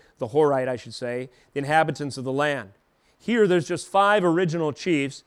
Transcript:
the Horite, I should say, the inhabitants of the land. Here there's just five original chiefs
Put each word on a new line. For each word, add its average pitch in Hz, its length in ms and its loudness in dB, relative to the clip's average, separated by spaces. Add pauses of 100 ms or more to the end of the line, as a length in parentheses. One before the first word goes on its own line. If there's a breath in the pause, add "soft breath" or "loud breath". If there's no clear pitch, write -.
(180 soft breath)
the 120 120 -8
Horite, 139 380 2
I 127 100 -4
should 113 160 -16
say, 123 360 -8 (240 soft breath)
the 143 60 -6
inhabitants 147 580 0
of 127 60 -10
the 131 80 -6
land. 135 400 -4 (480)
Here 220 280 2
there's 175 200 2
just 175 200 -6
five 202 360 4
original 165 500 0
chiefs 143 540 -2